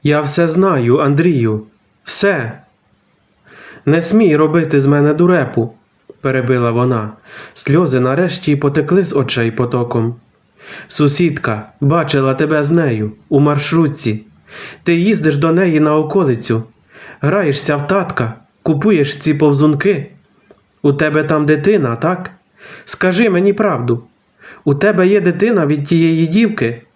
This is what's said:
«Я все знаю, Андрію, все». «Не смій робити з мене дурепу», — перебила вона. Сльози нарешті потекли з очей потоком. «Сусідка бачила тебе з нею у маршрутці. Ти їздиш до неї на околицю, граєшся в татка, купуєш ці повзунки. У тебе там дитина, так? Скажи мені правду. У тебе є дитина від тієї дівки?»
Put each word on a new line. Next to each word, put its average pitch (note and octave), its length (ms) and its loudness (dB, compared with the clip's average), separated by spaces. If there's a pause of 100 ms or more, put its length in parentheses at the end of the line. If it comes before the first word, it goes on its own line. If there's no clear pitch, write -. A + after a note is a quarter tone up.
«Я D3 180 2
все E3 260 0
знаю, D#3 500 2
Андрію, C#3 640 0 (400)
все». C#3+ 580 -4 (1200)
«Не D#3 160 2
смій G3 340 2
робити D3+ 440 2
з C3+ 80 2
мене D3 260 2
дурепу», — D3+ 600 0 (480)
перебила B2+ 500 0
вона. A#2 380 0 (440)
Сльози C#3 460 0
нарешті C#3+ 560 0
потекли D3 500 0
з - 100 -8
очей A#2+ 360 -2
потоком. A#2+ 640 -2 (720)
«Сусідка C#3 840 -2 (120)
бачила C#3+ 520 0
тебе D3+ 300 0
з D3 80 -2
нею A#2 400 0 (180)
у C#3+ 100 2
маршрутці. D3 840 0 (600)
Ти E3+ 120 2
їздиш E3+ 420 0
до D#3+ 140 2
неї E3+ 280 2
на D3+ 180 2
околицю, C#3 680 -2 (580)
граєшся D3+ 540 0
в C#3+ 120 -6
татка, F3 460 -2 (300)
купуєш D#3 520 0
ці D#3 180 -2
повзунки. D3 760 0 (720)
У C#3+ 120 2
тебе D3+ 300 0
там D3+ 220 0
дитина, D3 500 0
так? F3 360 -4 (540)
Скажи F#3 440 0
мені G3 240 2
правду. A#2+ 500 -2 (600)
У C#3+ 120 2
тебе F#3 320 2
є G3+ 140 2
дитина F3+ 440 0
від D3 200 -2
тієї E3 420 2
дівки?» E3+ 540 -2 (140)